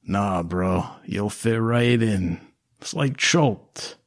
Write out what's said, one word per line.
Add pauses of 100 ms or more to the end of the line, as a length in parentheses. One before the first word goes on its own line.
Nah,
bro, (180)
you'll
fit
right
in. (400)
It's
like
Cholt. (100)